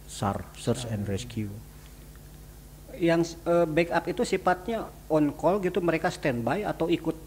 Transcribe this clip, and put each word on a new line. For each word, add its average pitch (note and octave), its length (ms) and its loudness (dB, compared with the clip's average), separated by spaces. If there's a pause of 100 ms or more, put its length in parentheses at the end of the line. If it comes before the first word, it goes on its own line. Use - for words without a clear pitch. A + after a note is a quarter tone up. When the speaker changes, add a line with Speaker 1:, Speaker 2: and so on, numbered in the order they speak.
(100)
Speaker 1:
sar, G2 320 -2 (160)
Search A#2 320 -2
and G2+ 160 -4
Speaker 2:
Hmm. G2+ 80 -2
Speaker 1:
Rescue. G2+ 360 -6 (1500)
Speaker 2:
Yang, E3+ 480 4
eh, E3+ 160 6
backup E3 480 2
itu E3 160 0
sifatnya F#3 560 0 (240)
on D3+ 240 4
call E3 320 2
gitu, F3+ 160 0
mereka E3+ 320 2
standby C3+ 560 0
atau E3 240 0
ikut, D#3+ 240 0 (100)